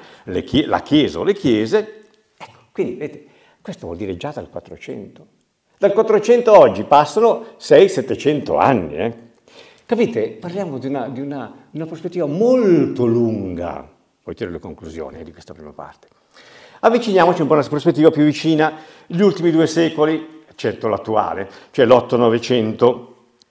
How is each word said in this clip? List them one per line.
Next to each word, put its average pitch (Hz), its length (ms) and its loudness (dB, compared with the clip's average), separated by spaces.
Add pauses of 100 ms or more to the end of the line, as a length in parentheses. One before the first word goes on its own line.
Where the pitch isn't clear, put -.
(240)
le 90 180 -6
chie-, - 240 -2
la 92 140 -2
Chiesa 110 400 0
o - 20 -6
le 196 120 0
Chiese. 127 720 -2 (300)
Ecco, - 220 -20 (140)
quindi - 240 -6
vedete, - 300 -14 (360)
questo - 240 -14
vuol 85 100 -10
dire 95 200 -8
già 143 160 -12
dal 101 180 -14
quattrocento. - 760 -16 (520)
Dal 202 140 2
quattrocento 220 600 4
a 202 60 10
oggi 107 240 6
passano 151 640 2 (140)
sei, 165 300 6
settecento 123 680 -4
anni, 87 400 0
eh. 110 180 -6 (720)
Capite? 226 440 -2
Parliamo 175 480 -10
di 131 100 -10
una, 131 200 -6
di 127 120 -12
una, 139 340 -12 (160)
di - 60 -18
una 160 100 -10
prospettiva 165 400 -8
molto 180 800 2
lunga. 98 880 -2 (320)
Poi 87 100 -12
tiro 95 160 -10
le 85 80 -10
conclusioni, 80 600 -14
eh, 80 40 -18
di 78 100 -20
questa - 200 -20
prima 76 200 -20
parte. 71 360 -20 (720)
Avviciniamoci 214 600 2
un 143 40 0
po' 131 60 0
a 151 60 6
una 131 100 0
prospettiva 151 420 2
più 147 140 2
vicina, 156 480 0 (340)
gli 175 140 -4
ultimi 175 300 2
due 160 160 2
secoli, 156 800 -2 (100)
certo 113 340 -6
l'attuale, 98 580 -4 (260)
cioè 135 120 2
l'otto, 117 320 4
Novecento, 117 1000 0 (340)